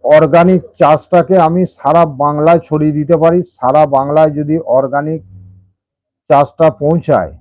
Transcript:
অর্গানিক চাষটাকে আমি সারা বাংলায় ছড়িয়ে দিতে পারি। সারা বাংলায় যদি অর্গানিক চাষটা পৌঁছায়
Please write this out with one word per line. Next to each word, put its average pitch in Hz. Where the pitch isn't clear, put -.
অর্গানিক 170
চাষটাকে 165
আমি 175
সারা 156
বাংলায় 151
ছড়িয়ে 151
দিতে 151
পারি। 165
সারা 139
বাংলায় 147
যদি 151
অর্গানিক 143
চাষটা 147
পৌঁছায় 143